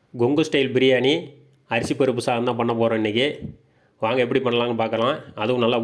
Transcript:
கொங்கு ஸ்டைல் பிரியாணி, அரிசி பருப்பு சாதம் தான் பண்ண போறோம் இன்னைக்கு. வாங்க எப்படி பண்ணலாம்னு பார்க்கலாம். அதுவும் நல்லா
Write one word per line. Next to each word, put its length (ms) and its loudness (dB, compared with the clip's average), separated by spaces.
கொங்கு 260 2
ஸ்டைல் 300 0
பிரியாணி, 340 4
அரிசி 240 -2
பருப்பு 280 0
சாதம் 220 0
தான் 120 -2
பண்ண 180 0
போறோம் 220 2
இன்னைக்கு. 260 0
வாங்க 200 0
எப்படி 220 0
பண்ணலாம்னு 360 0
பார்க்கலாம். 340 0
அதுவும் 220 0
நல்லா 200 2